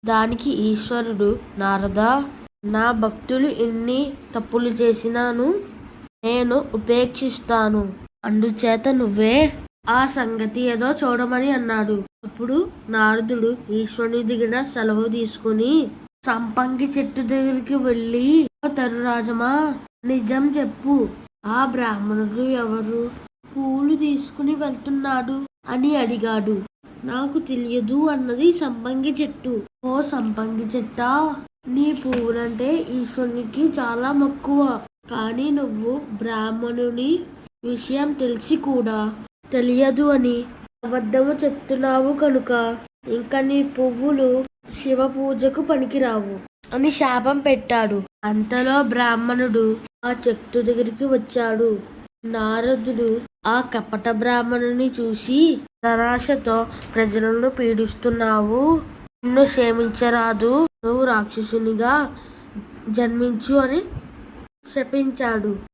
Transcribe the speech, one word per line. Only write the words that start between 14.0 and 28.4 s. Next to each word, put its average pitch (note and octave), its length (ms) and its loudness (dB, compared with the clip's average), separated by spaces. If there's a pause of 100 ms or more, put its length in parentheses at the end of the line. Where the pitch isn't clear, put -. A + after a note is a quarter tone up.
దగ్గర A#3 400 0 (100)
సెలవు A3 340 0
తీసుకుని A3+ 840 0 (340)
సంపంగి B3+ 640 -2 (100)
చెట్టు C4+ 240 -2
దగ్గరికి C4 540 0
వెళ్ళి, B3+ 720 2 (160)
"ఓ - 20 2
తరురాజమా, B3 1080 0 (320)
నిజం C4 520 0
చెప్పు, C4+ 500 0 (380)
ఆ A#3 200 2
బ్రాహ్మణుడు G#3+ 760 -2
ఎవరు? A#3 680 -2 (460)
పూలు C4+ 380 2
తీసుకుని C#4+ 600 0
వెళ్తున్నాడు" C4+ 880 -2 (240)
అని C4+ 260 2
అడిగాడు. A3 680 0 (400)
"నాకు C#4 360 -2
తెలియదు" B3 680 0
అన్నది C4+ 440 2